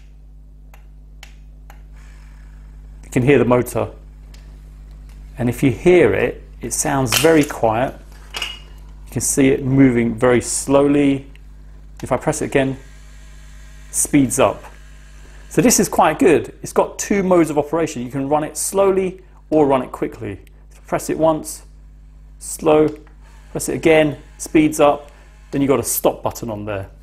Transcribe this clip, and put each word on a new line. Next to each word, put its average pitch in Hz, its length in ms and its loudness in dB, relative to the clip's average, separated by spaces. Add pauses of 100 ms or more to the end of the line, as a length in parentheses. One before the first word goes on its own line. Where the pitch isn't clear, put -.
(3000)
you - 60 -20
can 127 120 0
hear 135 160 6
the 120 60 4
motor. 117 460 0 (1500)
And 120 140 -2
if - 120 -6
you 135 80 4
hear 147 440 4
it, 113 280 -2 (200)
it 117 100 -10
sounds 135 460 -2
very 156 260 4
quiet. 117 500 -2 (380)
You - 800 -16
can 123 100 -6
see 135 280 0
it 143 140 0
moving 127 520 2
very 123 260 2
slowly. 139 920 0 (720)
If 123 100 -4
I 123 40 0
press - 240 -4
it 123 60 -4
again, 131 320 -2 (1120)
speeds 131 480 0
up. 104 260 2 (840)
So 156 120 0
this 226 160 4
is 202 100 2
quite 160 300 2
good. 160 440 2
It's - 100 -14
got - 260 -2
two 202 240 -2
modes 175 280 2
of 143 60 -4
operation. 156 460 -4
You 123 80 -10
can 135 180 -6
run 151 140 0
it 147 140 -10
slowly 190 680 -2 (260)
or 156 180 4
run 135 160 2
it - 100 -12
quickly. 107 480 -10 (300)
If - 80 -20
I - 80 -20
press - 220 -6
it - 80 -4
once, 156 460 -2 (760)
slow, 156 500 0 (640)
press 147 160 -8
it 135 60 -4
again, 151 440 2 (200)
speeds 156 420 0
up, 143 300 2 (420)
then 139 100 -2
you've 135 60 0
got 131 120 2
a 113 40 -8
stop - 380 -2
button 113 280 -8
on 104 140 -10
there. 98 260 -8 (120)